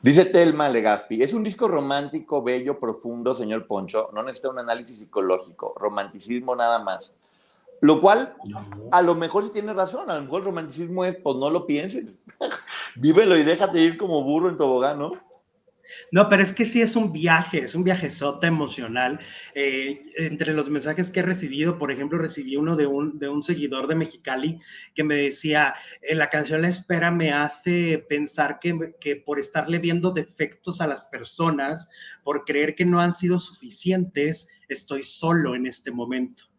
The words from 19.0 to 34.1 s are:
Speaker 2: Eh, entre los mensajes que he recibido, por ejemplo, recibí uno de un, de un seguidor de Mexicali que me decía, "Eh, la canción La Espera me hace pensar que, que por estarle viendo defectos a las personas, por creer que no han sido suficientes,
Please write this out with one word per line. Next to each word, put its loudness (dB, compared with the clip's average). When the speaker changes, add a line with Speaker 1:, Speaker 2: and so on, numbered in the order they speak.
Speaker 2:
Eh, -4
entre -2
los 0
mensajes -2
que 0
he 2
recibido, -2
por -4
ejemplo, -4
recibí -6
uno 0
de 2
un, -2
de -6
un -4
seguidor -4
de 0
Mexicali -4
que -2
me 0
decía, 2
"Eh, -2
la 0
canción 0
La 2
Espera 2
me 2
hace 0
pensar -2
que, -4
que -4
por -6
estarle -2
viendo 0
defectos -6
a -2
las -6
personas, -4
por -4
creer 0
que 0
no 4
han 2
sido 0
suficientes, -4